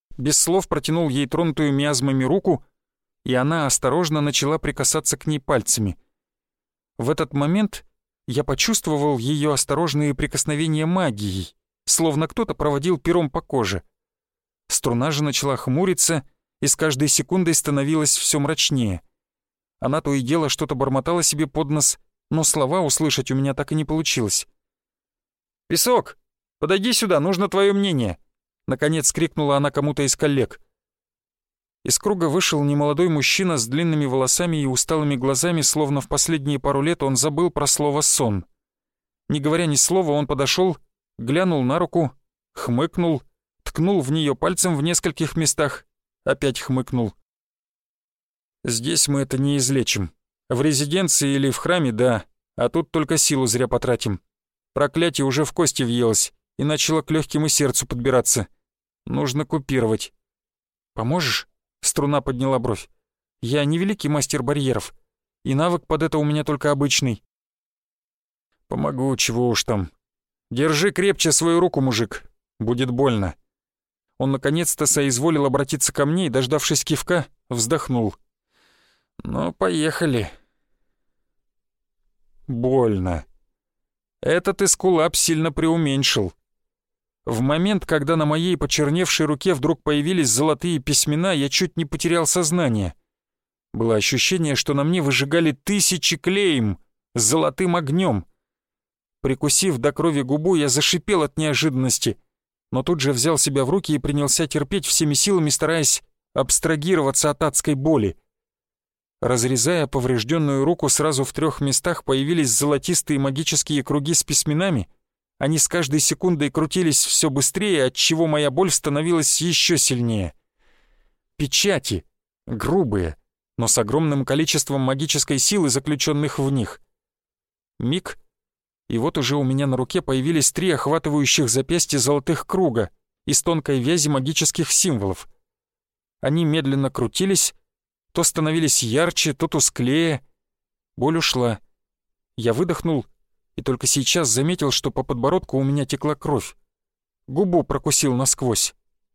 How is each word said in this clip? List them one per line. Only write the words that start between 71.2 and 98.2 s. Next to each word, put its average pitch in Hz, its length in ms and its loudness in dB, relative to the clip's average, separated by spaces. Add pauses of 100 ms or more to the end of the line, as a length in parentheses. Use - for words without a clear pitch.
свою 170 280 2
руку, 180 200 0
мужик, 117 440 -2 (340)
будет 123 320 0
больно". 120 440 0 (840)
Он 135 140 0
наконец-то 151 540 0
соизволил 143 600 2
обратиться 139 460 0
ко 143 120 0
мне 170 220 0
и, 135 40 -2
дождавшись 135 540 0
кивка, 160 420 -2 (220)
вздохнул. 120 680 -2 (1080)
"Ну, 156 300 -2
поехали". 156 800 0 (2250)
Больно. 117 800 0 (920)
Этот 180 420 0
эскулап 175 520 2
сильно 160 380 0
преуменьшил. 139 800 0 (960)
В 117 140 -2
момент, 175 420 2
когда 156 320 0
на 156 80 2
моей 165 320 0
почерневшей 151 720 0
руке 147 260 0
вдруг 156 300 -2
появились 151 480 0
золотые 151 480 0
письмена, 151 560 0
я 139 160 -2
чуть - 260 -2
не 165 80 -2
потерял 165 420 0
сознание. 151 680 0 (800)
Было 113 220 2
ощущение, 143 580 0
что - 180 -2
на 139 100 0
мне 170 200 0
выжигали 143 500 2
тысячи 180 640 0
клейм 160 640 0 (360)
с 120 60 0
золотым 160 560 2
огнём. 151 480 0 (960)